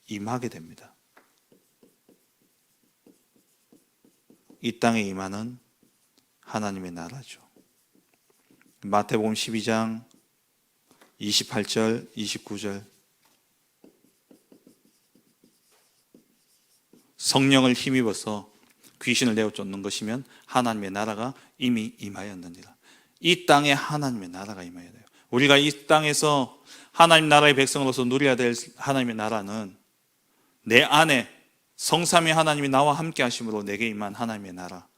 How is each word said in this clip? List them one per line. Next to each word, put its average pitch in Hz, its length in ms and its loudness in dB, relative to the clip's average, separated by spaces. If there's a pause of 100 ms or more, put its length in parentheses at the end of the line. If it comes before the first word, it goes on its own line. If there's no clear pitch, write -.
임하게 113 420 -8
됩니다. - 460 -18 (3750)
이 117 180 -6
땅에 117 220 2
임하는 98 560 -8 (800)
하나님의 98 500 -8
나라죠. 85 500 -16 (1400)
마태복음 104 520 0
십이 110 280 -6
장 110 420 -4 (1120)
이십팔 104 460 -2
절, 113 500 -2
이십구 104 440 -10
절. 101 260 -10 (4000)
"성령을 135 580 4
힘입어서 110 800 -4 (480)
귀신을 120 340 0
내어 107 160 0
쫓는 98 320 -10
것이면 110 420 -8 (220)
하나님의 110 440 -2
나라가 107 440 -6 (240)
이미 120 400 -2
임하였느니라." 95 760 -16 (440)
이 - 260 0
땅에 143 260 6
하나님의 135 580 -4
나라가 95 320 -12
임해야 87 280 -18
돼요. - 120 -20 (280)
우리가 139 280 6
이 147 280 0
땅에서 147 760 2 (300)
하나님 160 360 6
나라의 147 260 8
백성으로서 131 500 0
누려야 131 320 2
될 120 180 0 (220)
하나님의 127 400 -2
나라는 107 600 -6 (840)
내 120 200 6
안에 147 500 4 (440)
성삼위 165 540 2
하나님이 151 400 2
나와 143 240 4
함께 160 280 -4
하심으로 113 420 -4
내게 101 240 -4
임한 104 260 -8
하나님의 104 400 -8
나라 90 440 -14